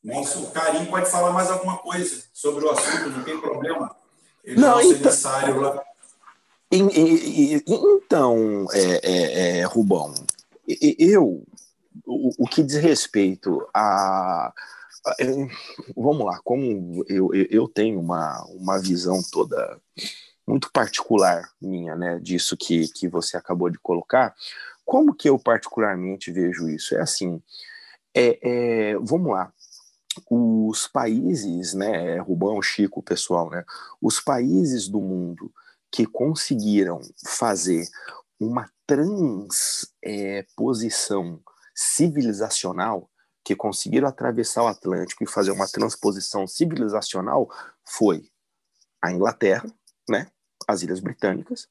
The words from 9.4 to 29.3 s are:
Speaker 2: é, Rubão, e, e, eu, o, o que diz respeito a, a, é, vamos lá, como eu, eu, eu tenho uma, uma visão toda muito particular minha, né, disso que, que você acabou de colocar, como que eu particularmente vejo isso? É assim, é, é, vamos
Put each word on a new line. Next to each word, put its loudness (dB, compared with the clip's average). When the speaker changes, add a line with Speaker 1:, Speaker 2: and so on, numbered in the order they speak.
Speaker 2:
é, 0
Rubão, 0
e, 2
e, 8
eu, 4
o, -2
o 0
que 0
diz 0
respeito 2
a, 2
a, -2
é, 2
vamos 0
lá, -4
como -4
eu, 2
eu, 2
eu 4
tenho 0
uma, -4
uma -2
visão 0
toda -4
muito -2
particular 0
minha, -8
né, -4
disso -4
que, 0
que -6
você -4
acabou -2
de -6
colocar, 0
como 4
que 2
eu 4
particularmente -2
vejo -2
isso? -4
É 2
assim, -4
é, 2
é, -2
vamos 0